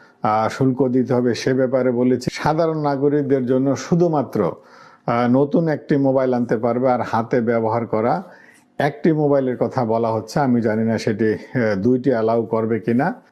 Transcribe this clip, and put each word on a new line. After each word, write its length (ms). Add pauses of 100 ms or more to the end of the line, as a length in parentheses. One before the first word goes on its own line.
(220)
আহ, 260
শুল্ক 400
দিতে 260
হবে 200
সে 200
ব্যাপারে 360
বলেছি। 420
সাধারণ 460
নাগরিকদের 680
জন্য 300
শুধুমাত্র, 760 (520)
আহ, 240
নতুন 380
একটি 280
মোবাইল 380
আনতে 220
পারবে, 360
আর 80
হাতে 400
ব্যবহার 460
করা 360 (560)
একটি 340
মোবাইলের 440
কথা 280
বলা 240
হচ্ছে। 320
আমি 200
জানি 240
না 140
সেটি, 360
আহ, 400
দুইটি 360
অ্যালাউ 360
করবে 340
কিনা, 340 (180)